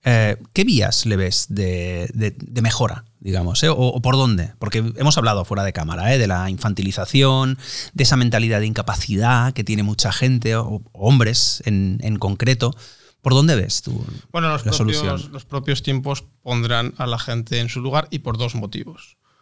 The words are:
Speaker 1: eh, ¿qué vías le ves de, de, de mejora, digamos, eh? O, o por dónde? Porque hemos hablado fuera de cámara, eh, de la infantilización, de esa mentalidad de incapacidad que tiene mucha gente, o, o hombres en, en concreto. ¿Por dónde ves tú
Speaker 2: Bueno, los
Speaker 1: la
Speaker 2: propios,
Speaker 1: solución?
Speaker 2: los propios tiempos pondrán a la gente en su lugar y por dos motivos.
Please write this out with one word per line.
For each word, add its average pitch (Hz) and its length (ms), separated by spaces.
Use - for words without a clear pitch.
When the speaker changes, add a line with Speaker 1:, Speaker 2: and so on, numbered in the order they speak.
Speaker 1:
eh, 110 340
¿qué 190 100
vías 117 420
le 107 100
ves 92 340
de, 90 640
de, 107 240
de 120 240
mejora, 113 440
digamos, 92 440
eh? 160 60
O, 156 60
o 127 260
por 127 140
dónde? 110 440
Porque 107 200
hemos 147 220
hablado 107 280
fuera 98 180
de 98 100
cámara, 85 400
eh, 139 40
de 113 100
la 92 220
infantilización, 131 1080
de 135 100
esa 131 140
mentalidad 113 420
de 107 60
incapacidad 110 880
que 117 100
tiene 104 200
mucha 104 280
gente, 117 460
o, 113 80
o 107 160
hombres 117 720
en, 98 360
en 110 180
concreto. 113 560
¿Por 127 120
dónde 147 220
ves 98 260
tú - 240
Speaker 2:
Bueno, 165 180
los 135 160
Speaker 1:
la 107 60
Speaker 2:
propios, 107 260
Speaker 1:
solución? 92 360
Speaker 2:
los - 120
propios 139 380
tiempos 135 400
pondrán 120 540
a 127 100
la 117 120
gente 117 400
en 117 80
su 120 140
lugar 139 300
y 156 80
por 110 180
dos 120 180
motivos. - 640